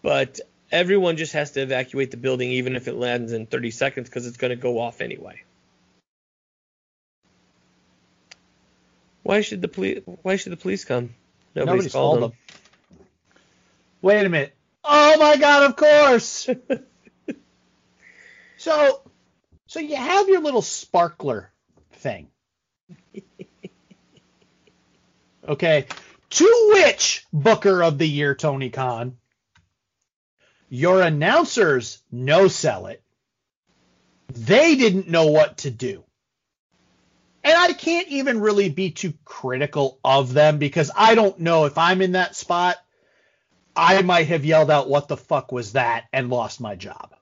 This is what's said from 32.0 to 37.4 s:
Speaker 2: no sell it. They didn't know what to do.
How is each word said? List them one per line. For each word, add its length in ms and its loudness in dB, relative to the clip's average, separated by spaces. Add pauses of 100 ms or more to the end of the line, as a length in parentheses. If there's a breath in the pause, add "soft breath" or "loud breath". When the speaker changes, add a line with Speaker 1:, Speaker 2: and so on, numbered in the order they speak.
Speaker 2:
no 380 2
sell 380 -4
it. 160 -18 (1300)
They 440 4
didn't 320 0
know 180 2
what 320 2
to 120 -8
do. 320 -10 (1400)